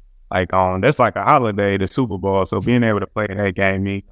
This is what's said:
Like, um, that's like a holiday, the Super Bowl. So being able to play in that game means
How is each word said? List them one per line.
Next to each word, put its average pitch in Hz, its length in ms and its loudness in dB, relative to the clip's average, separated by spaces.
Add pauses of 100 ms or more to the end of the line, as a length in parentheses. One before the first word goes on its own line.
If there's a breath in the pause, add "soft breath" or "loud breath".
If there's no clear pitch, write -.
(300)
Like, 92 220 -2
um, 92 280 2
that's 131 180 2
like 113 180 2
a 101 80 -2
holiday, 104 540 2
the 98 80 -2
Super 113 320 -4
Bowl. 98 280 0
So 101 140 -4
being 120 240 2
able 107 160 2
to 98 60 -6
play 107 220 -4
in 95 80 -10
that 101 180 -2
game 95 300 0
means 98 280 -4